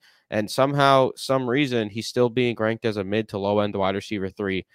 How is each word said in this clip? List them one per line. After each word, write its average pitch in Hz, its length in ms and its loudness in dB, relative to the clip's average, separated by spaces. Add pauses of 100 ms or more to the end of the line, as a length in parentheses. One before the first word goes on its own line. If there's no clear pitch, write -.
(300)
And 107 200 -2
somehow, 139 640 4
some 131 340 -2
reason, 123 420 0
he's 107 180 -8
still 123 220 2
being 120 280 0
ranked 110 260 -2
as 110 120 -2
a 101 80 -2
mid 104 240 -2
to 104 100 -6
low 101 220 2
end 104 160 -2
wide 98 180 0
receiver 98 360 -6
three. 95 440 -4